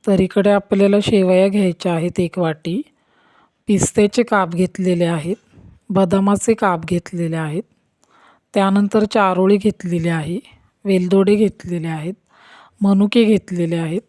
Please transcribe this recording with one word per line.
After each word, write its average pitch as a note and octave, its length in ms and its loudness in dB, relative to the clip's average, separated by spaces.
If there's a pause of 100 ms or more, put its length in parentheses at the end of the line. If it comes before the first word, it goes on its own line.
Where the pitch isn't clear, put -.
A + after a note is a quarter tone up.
तर G3 140 2
इकडे G3 300 0
आपल्याला G3+ 520 2
शेवया F#3+ 460 2
घ्यायच्या F#3 460 -2
आहेत E3+ 260 -4
एक F3 180 -4
वाटी, E3 420 -4 (840)
पिस्त्याचे G#3 560 0
काप F#3+ 320 -2
घेतलेले F3+ 500 -2
आहेत, E3 320 -4 (540)
बदामाचे G3 640 0
काप F3 320 -2
घेतलेले E3+ 500 -4
आहेत, D#3+ 260 -6 (920)
त्यानंतर G3+ 500 2
चारोळी G3 520 2
घेतलेली F3 520 -2
आहे, E3 300 -4 (460)
वेलदोडे G3 500 2
घेतलेले F3 540 -2
आहेत, D#3+ 260 -8 (680)
मनुके G3+ 440 4
घेतलेले F3 520 0
आहेत. E3 320 -4